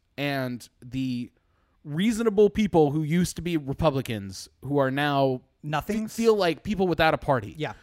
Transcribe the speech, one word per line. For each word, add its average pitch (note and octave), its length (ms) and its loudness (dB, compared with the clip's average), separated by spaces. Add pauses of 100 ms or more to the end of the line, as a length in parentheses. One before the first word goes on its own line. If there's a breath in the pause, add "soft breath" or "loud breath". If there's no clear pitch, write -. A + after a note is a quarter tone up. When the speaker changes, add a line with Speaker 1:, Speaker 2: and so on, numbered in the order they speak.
(160)
Speaker 1:
and C3 520 -4 (120)
the B2 500 -6 (540)
reasonable G#3 680 2
people E3+ 400 4
who D#3 120 0
used E3 340 0
to E3 60 -12
be E3+ 140 -2
Republicans C3 920 -4 (140)
who C#3 160 -2
are C3 120 2
now C#3 500 0 (220)
Speaker 2:
Nothings? G#3 520 -4
Speaker 1:
fe-, A3+ 100 -4
feel A3 120 6
like E3+ 260 0
people F#3+ 260 -2
without D#3+ 260 2
a C#3+ 40 -4
party. A#2 380 -2
Speaker 2:
Yeah. C#3+ 160 -8 (100)